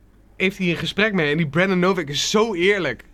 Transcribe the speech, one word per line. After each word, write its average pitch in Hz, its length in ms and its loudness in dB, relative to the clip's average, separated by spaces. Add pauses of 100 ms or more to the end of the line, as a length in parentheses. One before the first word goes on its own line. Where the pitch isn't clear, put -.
(360)
heeft 190 220 -2
hij 180 120 0
een 160 60 0
gesprek 196 360 -2
mee. 160 180 0
En 147 60 0
die 165 120 0
Brandon 180 300 2
Novak 180 300 0
is 143 220 -4
zo 220 240 2
eerlijk 175 600 0